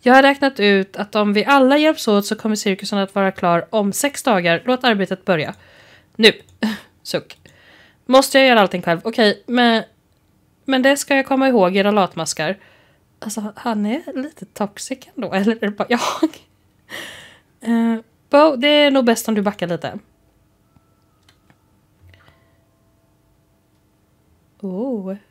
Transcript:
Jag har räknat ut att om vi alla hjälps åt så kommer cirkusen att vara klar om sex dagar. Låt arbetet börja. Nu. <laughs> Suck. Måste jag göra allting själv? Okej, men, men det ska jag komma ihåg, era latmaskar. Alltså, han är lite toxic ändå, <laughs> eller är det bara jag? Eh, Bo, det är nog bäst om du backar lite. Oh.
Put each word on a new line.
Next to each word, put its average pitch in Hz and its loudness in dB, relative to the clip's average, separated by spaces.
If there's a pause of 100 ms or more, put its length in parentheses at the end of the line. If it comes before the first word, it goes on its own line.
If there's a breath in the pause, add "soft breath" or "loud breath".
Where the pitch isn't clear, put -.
Jag 247 6
har 269 8
räknat 269 0
ut 196 2
att - -10
om 208 0
vi 208 0
alla 269 4
hjälps 302 0
åt 202 2
så 214 -6
kommer 214 -4
cirkusen 196 -4
att 196 -4
vara 196 0
klar 170 0
om 202 -2
sex - -6
dagar. 175 0
Låt 254 -2
arbetet 196 -2
börja. 151 -2 (640 soft breath)
Nu. 220 6 (280)
<laughs> 220 -4 (300 loud breath)
Suck. - -10 (680 soft breath)
Måste 269 4
jag 269 6
göra 233 6
allting 180 0
själv? 170 -2
Okej, 220 0
men, 233 0 (840)
men 262 0
det 277 4
ska 277 -4
jag 269 -2
komma 269 0
ihåg, 196 2
era 202 2
latmaskar. 175 -4 (600 soft breath)
Alltså, 208 -10
han 208 -4
är 269 -6
lite - -14
toxic - -10 (160)
ändå, 220 -10
<laughs> - -
eller 202 0
är 226 -14
det 202 -4
bara 208 -8
jag? - -2 (1300 loud breath)
Eh, 226 -2 (300)
Bo, 294 4
det 254 0
är 294 4
nog 269 2
bäst 233 0
om 220 0
du 208 0
backar 196 -4
lite. 165 -8 (4000 soft breath)
Oh. 196 -8 (140)